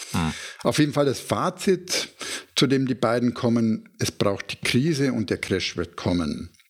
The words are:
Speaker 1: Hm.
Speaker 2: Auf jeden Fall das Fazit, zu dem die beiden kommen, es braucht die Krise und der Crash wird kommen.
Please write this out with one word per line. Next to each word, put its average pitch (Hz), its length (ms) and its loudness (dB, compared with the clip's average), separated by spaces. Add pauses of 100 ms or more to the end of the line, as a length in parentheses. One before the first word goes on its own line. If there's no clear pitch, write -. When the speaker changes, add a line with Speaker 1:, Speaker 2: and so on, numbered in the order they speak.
(120)
Speaker 1:
Hm. 82 200 0 (300)
Speaker 2:
Auf - 160 2
jeden 147 140 4
Fall 147 140 2
das 131 140 0
Fazit, 175 880 -2 (440)
zu - 120 4
dem 135 200 4
die 127 80 0
beiden 120 380 2
kommen, 117 560 0 (100)
es - 140 -2
braucht - 400 -2
die - 100 -12
Krise 135 520 2
und 110 160 0
der 98 80 0
Crash - 400 -2
wird 85 180 -6
kommen. 85 540 -2 (200)